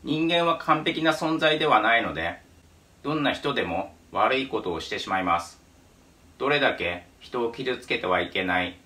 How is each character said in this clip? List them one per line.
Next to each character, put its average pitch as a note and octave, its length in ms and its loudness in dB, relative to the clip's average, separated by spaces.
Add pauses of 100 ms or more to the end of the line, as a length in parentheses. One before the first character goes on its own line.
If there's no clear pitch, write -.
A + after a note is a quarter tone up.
人 D#3 260 0
間 E3+ 160 4
は E3 140 2
完 D#3 260 2
璧 D#3+ 160 0
な D#3+ 120 4
存 D#3+ 260 -2
在 D#3 180 4
で D#3 80 0
は A2+ 160 6
な A#2 160 4
い G#2+ 60 2
の F#2 100 -4
で、 E2 260 -6 (640)
ど D3 140 -2
ん D3 80 -2
な B2 80 2
人 C#3 240 -2
で G#2+ 80 0
も F2 280 -4 (200)
悪 A2+ 260 2
い C3+ 100 -2
こ G#2 140 -2
と F2+ 100 -4
を D#2 80 -4
し - 80 -10
て G2+ 120 -6
し G2 100 -8
ま F#2+ 100 0
い F#2 40 -2
ま E2 160 2
す。 - 200 -12 (800)
ど C3 100 -2
れ D3 120 2
だ A#2+ 160 2
け F2 320 -6 (120)
人 A#2+ 240 -6
を A#2 80 -2
傷 B2+ 280 -4
つ - 80 -20
け B2 100 -2
て - 80 -6
は F2+ 160 2
い E2+ 80 -4
け F#2+ 140 -4
な F2+ 200 0
い E2+ 220 -8